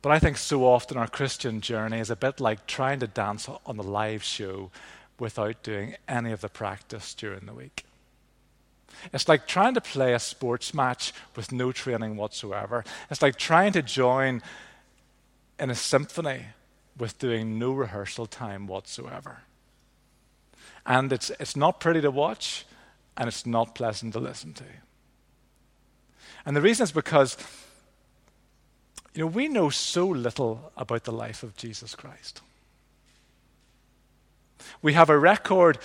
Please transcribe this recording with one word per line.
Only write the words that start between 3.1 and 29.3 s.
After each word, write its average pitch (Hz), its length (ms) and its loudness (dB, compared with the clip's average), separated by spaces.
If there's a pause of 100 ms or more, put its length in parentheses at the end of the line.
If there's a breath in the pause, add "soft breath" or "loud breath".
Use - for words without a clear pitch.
on 120 100 -8
the 107 60 -8
live 104 400 -4
show 95 480 -8 (480 loud breath)
without 110 460 -6
doing 107 320 -6 (100)
any 120 240 -4
of 107 100 -6
the 104 80 -8
practice - 680 -10
during 98 320 -12
the 101 60 -16
week. 131 320 -16 (1300 loud breath)
It's - 160 -4
like 156 180 6
trying 226 280 4
to 240 60 2
play 131 340 2
a 120 40 2
sports - 560 -6
match 127 380 -2 (240 loud breath)
with 113 160 -10
no 127 200 -2
training 110 440 -4
whatsoever. 104 680 -6 (260 loud breath)
It's 147 120 -2
like 143 140 4
trying 185 360 6
to 180 100 2
join 127 600 0 (1160 loud breath)
in 131 120 -4
a 123 40 -2
symphony 139 720 -2 (520)
with 117 200 -6
doing 113 400 -2
no 123 140 0
rehearsal 110 540 -4
time 101 400 -10
whatsoever. - 720 -12 (1500 loud breath)
And 131 260 2
it's, - 180 -4 (100)
it's - 160 -8
not 151 240 2
pretty 165 200 2
to 147 100 2
watch, 143 560 -4 (500 soft breath)
and 120 120 -2
it's - 180 -8
not 117 280 0
pleasant 113 400 -4
to 110 60 -4
listen - 340 -10
to. - 100 -18 (1800 loud breath)
And 143 120 0
the 147 40 4
reason 220 240 4
is 156 80 -4
because, 147 440 4 (1800 loud breath)
you 160 60 -6
know, 160 60 0
we 226 220 -2